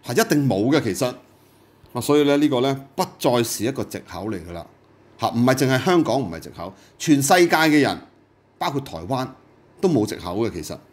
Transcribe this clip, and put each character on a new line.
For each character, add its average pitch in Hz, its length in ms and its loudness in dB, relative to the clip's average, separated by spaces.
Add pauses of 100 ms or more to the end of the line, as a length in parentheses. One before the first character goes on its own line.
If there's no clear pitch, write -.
係 127 80 -8
一 123 160 2
定 147 180 2
冇 107 240 0
嘅， 147 120 2
其 101 120 -2
實。 123 120 -2 (880)
啊， 123 60 -4
所 147 180 2
以 147 60 4
呢， 143 120 4
呢 147 120 2
個 131 120 2
呢， 139 340 -2
不 185 80 -2 (160)
再 123 240 2
是 113 220 -4
一 123 60 0
個 127 140 -6
藉 - 220 -12
口 - 240 -12
嚟 98 160 -8
㗎 87 60 -14
啦。 85 140 -14 (520)
嚇， 113 120 -2
唔 113 140 -2
係 131 100 4
淨 135 160 0
係 127 140 0
香 175 200 4
港 127 160 0
唔 101 100 -6
係 82 100 -12
藉 - 100 -16
口， 90 220 -14 (260)
全 143 240 2
世 139 60 -2
界 180 280 6
嘅 156 240 4
人， 98 180 0 (600)
包 170 120 -4
括 139 120 -6
台 160 160 -12
灣 127 280 -4 (540)
都 196 80 2
冇 127 160 2
藉 - 120 -6
口 90 200 -8 (100)
嘅， 98 60 -4
其 82 100 -10
實。 76 140 -12 (160)